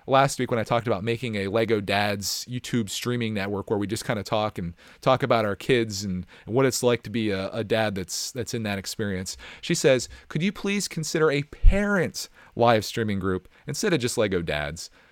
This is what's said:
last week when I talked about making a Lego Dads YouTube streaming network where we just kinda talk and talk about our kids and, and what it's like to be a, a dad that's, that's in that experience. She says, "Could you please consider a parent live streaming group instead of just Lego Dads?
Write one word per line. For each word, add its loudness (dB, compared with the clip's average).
last 4
week -2
when 0
I -2
talked 0
about 0
making -2
a -2
Lego 2
Dads -2
YouTube -2
streaming -4
network -4
where 2
we 0
just -6
kinda -2
talk -2
and -6
talk 4
about 2
our -2
kids 0
and, -4
and -6
what 4
it's 0
like 2
to -12
be -2
a, -2
a -4
dad 2
that's, -6
that's -6
in -4
that -2
experience. -6
She -2
says, 4
"Could -4
you 0
please -2
consider 0
a 0
parent 2
live 6
streaming -2
group -2
instead -2
of 2
just -2
Lego 2
Dads? -4